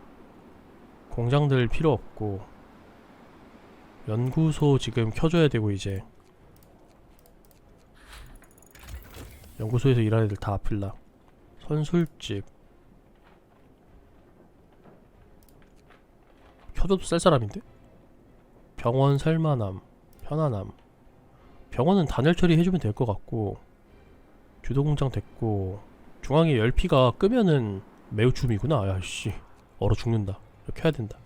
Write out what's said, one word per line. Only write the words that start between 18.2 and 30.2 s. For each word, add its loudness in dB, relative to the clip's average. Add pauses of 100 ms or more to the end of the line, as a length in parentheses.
병원 2
살만함, 0 (420)
편안함. -4 (1000)
병원은 2
단열 2
처리 4
해주면 2
될 -2
것 -2
같고, -4 (1040)
주도 -2
공장 0
됐고, -4 (400)
중앙에 2
열피가 4
끄면은 2 (280)
매우 2
죽음이구나. -2
야, -4
씨, -8 (460)
얼어 0
죽는다. -4 (260)